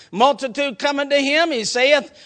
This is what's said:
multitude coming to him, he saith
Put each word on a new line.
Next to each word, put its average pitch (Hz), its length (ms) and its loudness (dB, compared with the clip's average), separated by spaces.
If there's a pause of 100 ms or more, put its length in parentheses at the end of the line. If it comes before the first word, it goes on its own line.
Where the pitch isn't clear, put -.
(120)
multitude 262 680 0
coming 285 320 -2
to 285 100 2
him, 302 300 0
he 240 140 -4
saith 269 480 0 (140)